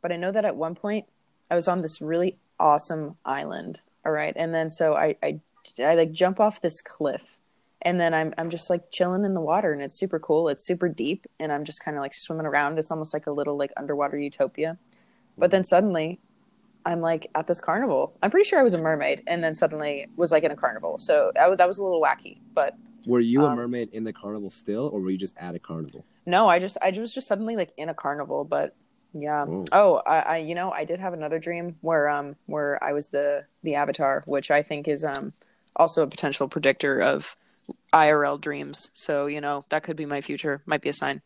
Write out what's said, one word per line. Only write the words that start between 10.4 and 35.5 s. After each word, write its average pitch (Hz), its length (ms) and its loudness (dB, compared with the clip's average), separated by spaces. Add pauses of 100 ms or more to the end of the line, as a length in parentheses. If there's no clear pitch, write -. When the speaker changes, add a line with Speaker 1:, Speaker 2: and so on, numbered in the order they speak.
Speaker 1:
It's 143 200 -2
super 180 200 0
deep, 151 380 -4 (140)
and 156 120 -4
I'm 147 140 -2
just 156 180 -8
kinda, 147 160 -6
like, 139 140 -6
swimming 160 320 -4
around. 147 320 0
It's 156 140 -4
almost 156 200 -6
like 156 140 -6
a 151 60 -6
little, 143 260 -2
like, 143 180 -4
underwater 143 440 -2
utopia. 143 580 -4 (580)
But 175 140 0
then 190 160 2
suddenly 180 540 2 (640)
I'm, 170 160 -2
like, 165 360 0
at 156 100 -2
this 175 160 -2
carnival. 165 640 0
I'm 208 80 2
pretty 403 180 6
sure 370 80 4
I 277 60 8
was 226 100 6
a 165 60 0
mermaid 143 480 0
and 170 160 -2
then 160 100 0
suddenly 151 600 -2
was, 160 160 2
like, 156 120 4
in 156 60 2
a 147 60 -4
carnival. 107 420 -4
So 151 380 4
that 165 120 8
wa-, 190 80 6
that 180 120 6
was 190 100 -2
a 202 60 -4
little 175 180 0
wacky, 135 380 -2 (160)
but 143 200 0 (300)
Speaker 2:
Were 120 140 2
you 120 260 4
a 143 40 4
Speaker 1:
um, 123 80 0
Speaker 2:
mermaid 120 360 -4
in 110 100 -8
the 110 80 -6
carnival 101 380 -10
still, 113 420 -6
or 101 80 -4
were 92 120 -2
you 95 80 -2
just 92 180 -8
at 87 160 -10
a 87 60 -8
carnival? - 440 -12 (220)
Speaker 1:
No, 185 220 4
I 175 100 6
just, 190 240 -4
I 190 80 2
was 220 240 -6
just 262 140 -8
suddenly, 220 280 -4
like, 185 220 -4
in 156 120 -8
a 156 40 -6
carnival, 143 520 -6
but 147 300 -2 (380)
yeah. 147 320 -4
Speaker 2:
Whoa. 180 260 -6
Speaker 1:
Oh, 190 360 8
I, 160 140 4
I, 165 160 0
you 160 180 -6
know, 180 160 -4
I 160 140 -4
did 170 140 -6
have 185 140 -6
another 156 240 -4
dream 170 440 -6
where, 156 280 2
um, 143 260 -4 (120)
where 143 360 -2
I 143 100 -2
was 147 160 -4
the, 143 360 -2 (160)
the 151 140 -2
Avatar, 143 500 0
which 139 240 -2
I 147 140 4
think 147 240 -6
is, 147 160 -2
um, 139 300 -4 (420)